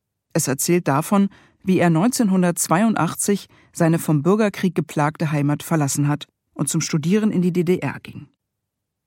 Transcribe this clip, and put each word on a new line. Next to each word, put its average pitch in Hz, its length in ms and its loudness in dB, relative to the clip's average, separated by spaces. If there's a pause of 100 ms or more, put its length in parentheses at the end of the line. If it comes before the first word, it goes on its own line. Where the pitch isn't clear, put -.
(320)
Es 160 160 0
erzählt 170 400 0
davon, 196 400 2 (340)
wie 185 160 2
er 151 120 4
neunzehnhundertzweiundachtzig 190 1600 0 (240)
seine 165 260 2
vom 151 240 0
Bürgerkrieg 196 520 0
geplagte 156 560 -2
Heimat 147 320 0
verlassen 143 460 0
hat 147 180 -4 (280)
und - 140 -4
zum 165 120 -2
Studieren 185 500 0
in 180 120 0
die 175 100 0
D 175 120 0
D 175 140 0
R - 240 -6
ging. - 260 -18 (800)